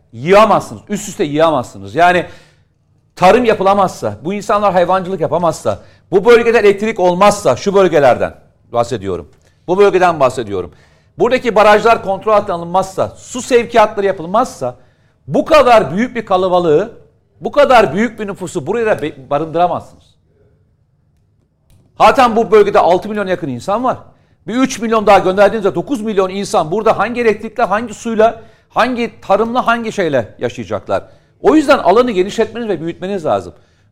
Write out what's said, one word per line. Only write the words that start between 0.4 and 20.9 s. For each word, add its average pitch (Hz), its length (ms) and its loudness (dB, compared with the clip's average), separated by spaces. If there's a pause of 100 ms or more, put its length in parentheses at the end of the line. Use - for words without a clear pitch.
üst 202 200 -8
üste 185 140 -6
yığamazsınız. 139 720 -2
Yani 175 300 2 (880)
tarım 202 300 4
yapılamazsa, 190 800 0
bu 175 100 -6
insanlar 208 400 -2
hayvancılık 180 480 0
yapamazsa, 151 580 -2 (320)
bu 185 140 2
bölgede 233 340 6
elektrik 208 400 2
olmazsa, 180 560 2
şu - 180 -4
bölgelerden 143 600 2 (360)
bahsediyorum, 98 580 -6 (380)
bu 180 100 0
bölgeden 180 420 2
bahsediyorum. 101 540 -4 (460)
Buradaki 240 360 0
barajlar 220 480 4
kontrol 196 300 -4
altına 202 220 0
alınmazsa, 170 600 -4
su - 240 -12
sevkiyatları 214 640 0
yapılmazsa, 185 720 -4 (520)
bu 185 180 -2
kadar 240 500 4
büyük 240 200 -4
bir 220 100 -8
kalabalığı, 180 640 0 (500)
bu - 100 -8
kadar 240 420 4
büyük 220 260 -4
bir 208 80 -8
nüfusu 175 400 -10
buraya 226 180 -4
da - 160 -2
be-, 135 280 -12
barındıramazsınız. 156 840 -6 (1800)